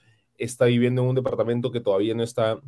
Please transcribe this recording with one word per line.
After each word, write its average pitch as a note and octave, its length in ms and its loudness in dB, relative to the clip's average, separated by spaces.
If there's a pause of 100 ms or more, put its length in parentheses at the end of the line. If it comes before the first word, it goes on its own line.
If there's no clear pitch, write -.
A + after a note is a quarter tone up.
(380)
está A#2+ 260 -2
viviendo B2 380 4
en B2+ 60 2
un C3 60 0
departamento A#2+ 560 -2
que A#2 100 -4
todavía G#2 340 0
no A#2 100 -2
está A2+ 440 -2